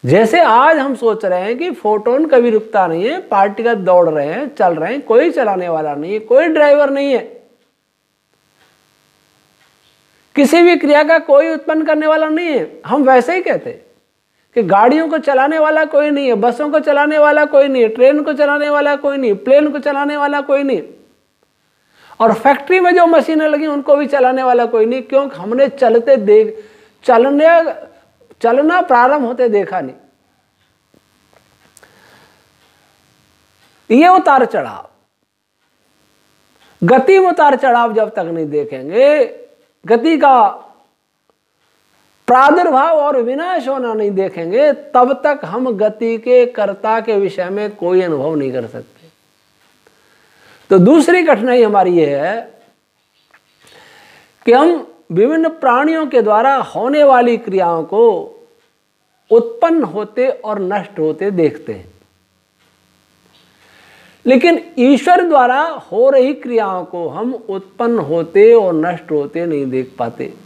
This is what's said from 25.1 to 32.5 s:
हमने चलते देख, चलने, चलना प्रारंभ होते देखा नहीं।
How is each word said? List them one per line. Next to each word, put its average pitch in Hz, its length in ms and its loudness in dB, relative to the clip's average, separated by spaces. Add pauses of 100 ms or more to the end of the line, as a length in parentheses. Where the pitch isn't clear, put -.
हमने 233 320 -2
चलते 233 480 2
देख, 214 460 2 (420)
चलने, 277 420 2 (920)
चलना 294 420 0
प्रारंभ 269 420 2
होते 247 240 -2
देखा 196 320 -4
नहीं। 131 140 -14 (4000)